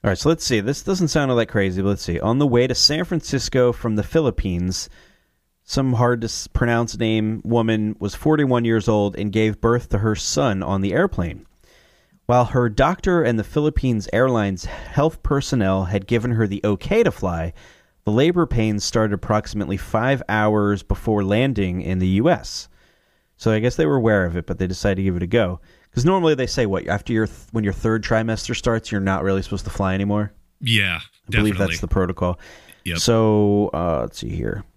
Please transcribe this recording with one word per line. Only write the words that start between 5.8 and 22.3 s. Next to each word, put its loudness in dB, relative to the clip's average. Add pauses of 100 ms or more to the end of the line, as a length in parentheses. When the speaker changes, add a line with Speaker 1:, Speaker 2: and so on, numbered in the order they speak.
Speaker 1:
hard 2
to -6
s-, -8
pronounce 0
name 0
woman 0
was -6
forty-one 2
years 2
old 2
and -4
gave 0
birth 0
to 0
her 0
son -2
on -2
the -2
airplane. -2 (840)
While 4
her 2
doctor 2
and 2
the -2
Philippines 0
Airlines 2
health -2
personnel 0
had -2
given 0
her 2
the -4
okay 0
to 2
fly, -4 (500)
the 0
labor 4
pains 0
started 0
approximately -2
five -2
hours 2
before 0
landing 0
in -2
the 2
U 4
S. -4 (720)